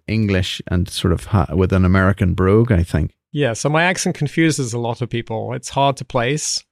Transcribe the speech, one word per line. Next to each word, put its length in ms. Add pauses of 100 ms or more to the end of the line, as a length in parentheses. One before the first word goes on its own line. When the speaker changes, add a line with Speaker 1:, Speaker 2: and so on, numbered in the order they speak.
Speaker 1:
English 580
and 220
sort 240
of 140
ha-, 280
with 180
an 120
American 500
brogue, 380
I 100
think. 320 (160)
Speaker 2:
Yeah, 220
so 160
my 160
accent 320
confuses 560
a 80
lot 220
of 60
people. 440
It's 160
hard 300
to 60
place, 680